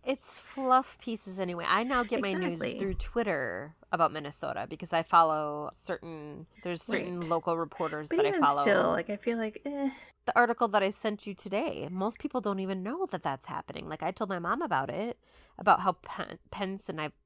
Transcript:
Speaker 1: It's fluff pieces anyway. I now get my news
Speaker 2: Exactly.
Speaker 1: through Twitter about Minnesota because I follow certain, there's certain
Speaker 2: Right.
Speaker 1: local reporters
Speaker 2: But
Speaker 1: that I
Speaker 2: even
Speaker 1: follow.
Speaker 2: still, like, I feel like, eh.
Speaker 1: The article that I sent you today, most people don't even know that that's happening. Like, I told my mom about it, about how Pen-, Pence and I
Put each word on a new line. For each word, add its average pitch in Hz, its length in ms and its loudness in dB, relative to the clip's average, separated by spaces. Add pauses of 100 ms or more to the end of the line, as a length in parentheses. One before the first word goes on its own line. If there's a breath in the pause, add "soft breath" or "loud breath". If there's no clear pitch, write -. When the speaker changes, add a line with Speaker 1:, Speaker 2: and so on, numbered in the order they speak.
Speaker 1:
It's - 320 -4
fluff 262 600 2
pieces 196 380 -8
anyway. 175 280 -2
I 202 160 4
now 247 220 2
get 226 160 0
my - 140 -2
news 180 240 0
Speaker 2:
Exactly. - 200 -2
Speaker 1:
through 190 160 0
Twitter 143 800 -2 (160)
about 165 220 4
Minnesota 143 560 -6
because 165 240 -8
I 165 100 2
follow 151 720 4
certain, 160 760 -10 (160)
there's 175 200 -4
certain 180 380 -2
Speaker 2:
Right. 165 80 -4
Speaker 1:
local 165 280 0
reporters 156 540 -4
Speaker 2:
But 339 80 2
Speaker 1:
that 415 80 6
I - 20 4
Speaker 2:
even 381 140 2
Speaker 1:
follow. 143 200 4
Speaker 2:
still, - 280 6
like, - 180 0
I 208 80 -4
feel 233 220 -2
like, 220 260 -4
eh. 277 260 -2 (360 loud breath)
Speaker 1:
The - 120 2
article 233 300 4
that 202 140 6
I 196 80 4
sent 208 360 -4
you 202 80 -8
today, 196 560 -4
most 190 280 -2
people 262 240 -4
don't 196 180 0
even 190 220 -2
know 302 280 -2
that 180 120 -4
that's 139 240 -2
happening. - 420 -10
Like, 156 140 -8
I 160 80 0
told 196 200 -6
my 185 80 -2
mom 190 240 -2
about 147 280 0
it, 220 280 -4 (400 soft breath)
about 190 220 6
how 190 120 2 (100)
Pen-, - 360 -10 (120)
Pence 196 400 -6
and 156 100 -6
I 151 100 -4 (160)